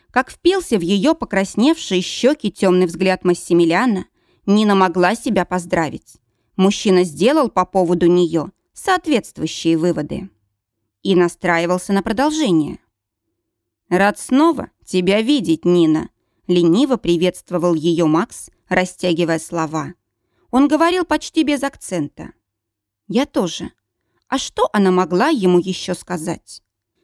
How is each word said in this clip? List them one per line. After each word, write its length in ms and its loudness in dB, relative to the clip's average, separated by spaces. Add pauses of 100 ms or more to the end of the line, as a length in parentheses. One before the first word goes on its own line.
(100)
как 200 -2
впился 480 0
в 40 -2
ее 320 2
покрасневшие 880 -2
щеки 480 -2
темный 340 2
взгляд 400 -2
Массимилиано, 800 0 (400)
Нина 300 2
могла 400 2
себя 320 -2
поздравить. 680 -6 (400)
Мужчина 480 2
сделал 440 0
по 160 -2
поводу 420 0
нее 440 0 (240)
соответствующие 1040 -2
выводы. 500 -4 (760)
И 120 0
настраивался 800 0
на 80 0
продолжение. 760 0 (1080)
"Рад 300 0
снова 520 0 (140)
тебя 380 0
видеть, 420 0
Нина", 460 2 (360)
лениво 520 4
приветствовал 720 0
ее 340 2
Макс, 440 -2 (180)
растягивая 680 -2
слова. 560 -8 (560)
Он 180 2
говорил 380 2
почти 360 -2
без 200 -2
акцента. 680 -8 (760)
"Я 160 0
тоже". 460 -6 (580)
А 100 -4
что 340 -4
она 180 2
могла 380 0
ему 300 2
еще 360 -6
сказать? 680 -12 (420)